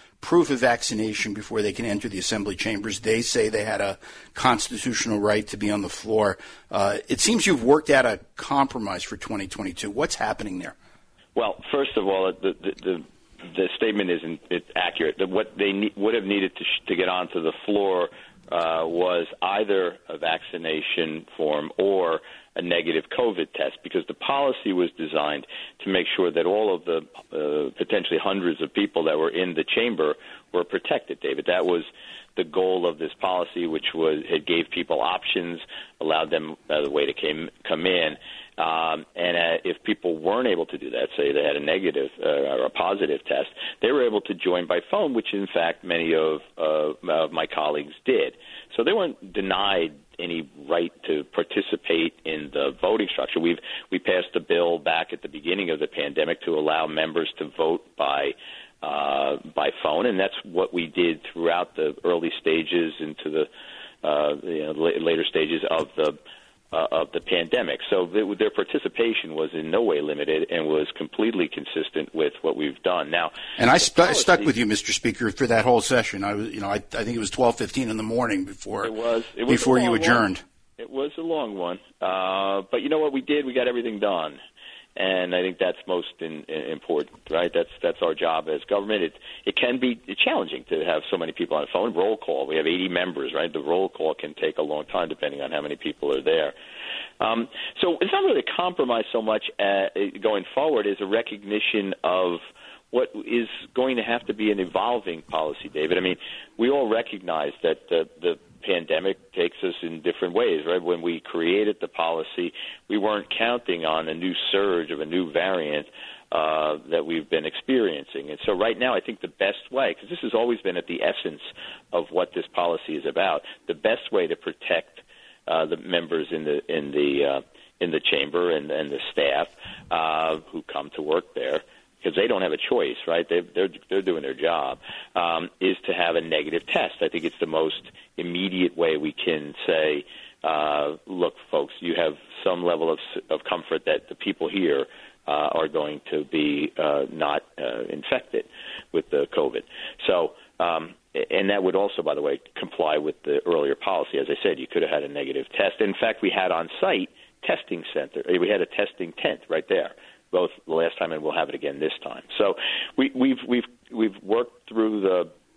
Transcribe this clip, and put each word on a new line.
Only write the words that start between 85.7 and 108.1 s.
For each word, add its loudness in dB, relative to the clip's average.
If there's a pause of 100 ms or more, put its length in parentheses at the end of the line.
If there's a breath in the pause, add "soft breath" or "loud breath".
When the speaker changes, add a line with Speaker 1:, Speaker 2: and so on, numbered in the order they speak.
Speaker 2:
most -2
in, -8
in, -6
important, -4 (120)
right? 2
That's, 2 (120)
that's 0
our 2
job 0
as -2
government. 0
It, -2 (320 loud breath)
it 0
can 0
be 0 (240)
challenging -2
to 0
have 2 (100)
so 2
many -2
people -2
on 0
the -6
phone. 0
Roll 2
call. -2
We 0
have 2
eighty 2
members, -2
right? 0
The -4
roll 2
call -2
can -10
take -2
a 2
long -4
time -2
depending -6
on -6
how -2
many -6
people -4
are 0
there. 2 (680 loud breath)
Um, 0 (320 loud breath)
so 2
it's 0
not 2
really 4
a -4
compromise 0
so 0
much, 0 (140)
uh, 2 (340)
going 0 (100)
forward 2
as 0
a -2
recognition 0 (100)
of 2 (500 loud breath)
what 2 (160)
is 0 (240)
going 0
to 2
have -2
to -2
be 2
an 2
evolving -2
policy, -4
David. 0
I 2
mean, 0 (420 loud breath)
we 4
all 2
recognize -2 (100)
that 0
the, 2 (140)